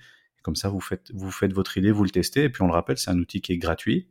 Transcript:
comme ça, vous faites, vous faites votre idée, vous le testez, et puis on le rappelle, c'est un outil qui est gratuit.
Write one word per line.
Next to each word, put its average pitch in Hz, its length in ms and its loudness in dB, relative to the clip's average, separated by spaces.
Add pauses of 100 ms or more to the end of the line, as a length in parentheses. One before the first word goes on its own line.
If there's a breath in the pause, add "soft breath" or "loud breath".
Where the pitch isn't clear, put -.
(440 soft breath)
comme 80 120 -4
ça, - 140 -4
vous 98 120 -4
faites, - 320 -10
vous 95 180 -8
faites 98 220 0
votre 95 240 -2
idée, 98 140 6
vous 104 120 4
le 92 80 2
testez, 110 320 2
et 147 60 2
puis - 120 -4
on 92 60 6
le 87 60 2
rappelle, 85 240 0
c'est - 120 -4
un 90 80 2
outil 87 240 -2
qui - 120 -4
est 87 40 0
gratuit. 87 540 -2